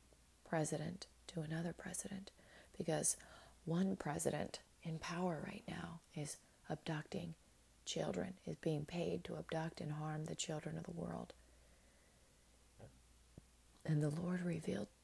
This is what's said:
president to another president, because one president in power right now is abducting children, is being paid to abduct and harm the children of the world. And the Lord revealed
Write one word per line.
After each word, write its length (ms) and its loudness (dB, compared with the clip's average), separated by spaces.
president 580 2
to 140 -4
another 360 0
president, 540 -6
because 400 4
one 300 4
president 640 2
in 160 -2
power 480 0
right 220 -6
now 320 -4
is 220 -2
abducting 640 -2
children, 480 2
is 80 -2
being 300 2
paid 400 0
to 100 -4
abduct 440 -2
and 120 -2
harm 340 -2
the 100 -4
children 420 -2
of 80 -4
the 60 -4
world. 420 -4
And 160 8
the 80 6
Lord 340 2
revealed 440 0